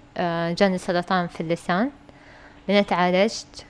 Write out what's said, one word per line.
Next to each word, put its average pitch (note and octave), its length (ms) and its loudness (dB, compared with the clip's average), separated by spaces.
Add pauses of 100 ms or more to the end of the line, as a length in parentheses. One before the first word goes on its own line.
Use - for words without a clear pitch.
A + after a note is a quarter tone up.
(180)
آه، E3+ 340 -2
جاني F#3 260 2
سرطان F3 500 -2
في - 140 -10
اللسان. F3 480 -2 (800)
لأن G3+ 180 4
تعالجت، F3+ 840 0